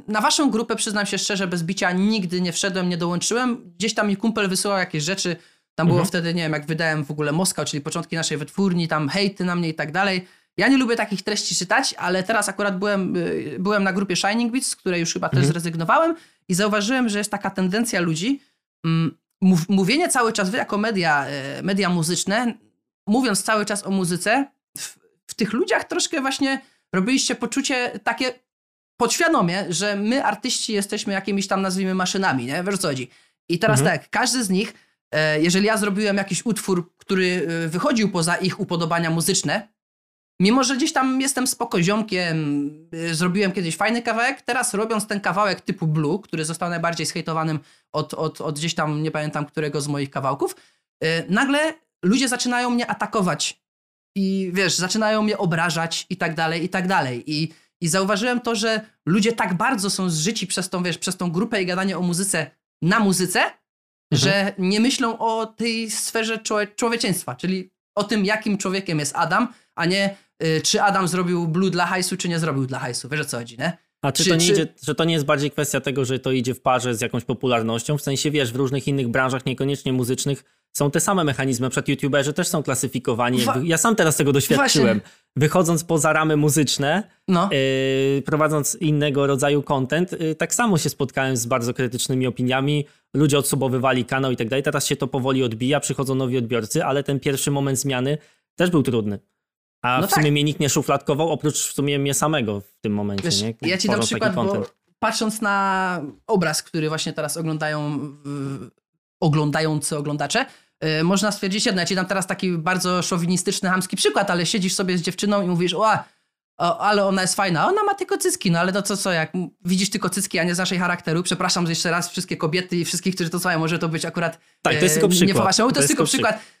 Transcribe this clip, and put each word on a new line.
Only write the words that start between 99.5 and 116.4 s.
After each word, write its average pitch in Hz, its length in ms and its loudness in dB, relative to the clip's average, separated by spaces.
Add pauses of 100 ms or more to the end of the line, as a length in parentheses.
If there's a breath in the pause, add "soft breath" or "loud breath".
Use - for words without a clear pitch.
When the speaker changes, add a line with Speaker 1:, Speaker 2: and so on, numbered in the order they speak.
Speaker 2:
A 127 180 2
Speaker 1:
No 202 60 0
Speaker 2:
w - 40 -4
sumie 156 120 2
Speaker 1:
tak. 147 80 4
Speaker 2:
mnie 147 120 2
nikt 151 160 0
nie 147 100 2
szufladkował, 151 600 0
oprócz 151 260 -2 (120)
w - 60 -10
sumie 143 260 0
mnie 139 140 0
samego 131 480 0
w - 200 -20
tym 107 120 -2
momencie, 101 300 -2
Speaker 1:
Wiesz, 123 180 0
Speaker 2:
nie? 113 200 -4
Speaker 1:
ja 180 160 0
ci 214 100 -2
dam 202 120 2
Speaker 2:
Tworząc 214 100 0
taki 226 120 -4
Speaker 1:
przykład, 202 140 0
bo 196 100 0
Speaker 2:
content. 202 280 -4 (260)
Speaker 1:
patrząc 214 420 -2
na 190 600 0 (260)
obraz, 165 360 2
który 156 260 -4
właśnie 156 240 -4
teraz 151 240 -4
oglądają 151 640 -2 (260)
w-, 139 440 -8 (500)
oglądający 151 800 2
oglądacze, 147 480 -2 (360 loud breath)
e, 156 220 0
można 196 280 2
stwierdzić 202 340 -2
jedno. 185 160 2
Ja 170 60 0
ci 196 80 0
dam 185 100 0
teraz 190 220 -2
taki 190 240 -2
bardzo 180 500 0
szowinistyczny, 180 680 0
chamski 185 280 -2
przykład, 202 340 2
ale 175 140 0
siedzisz 185 280 0
sobie 185 240 0
z 170 40 -2
dziewczyną 202 400 0
i 180 60 0
mówisz: 180 260 0
„Ła, 202 300 2 (540 loud breath)